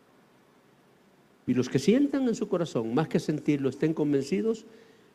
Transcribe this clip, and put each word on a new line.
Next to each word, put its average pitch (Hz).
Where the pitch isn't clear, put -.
Y 131
los 123
que 143
sientan 269
en 226
su 202
corazón, 127
más 160
que 160
sentirlo, 143
estén 156
convencidos, 160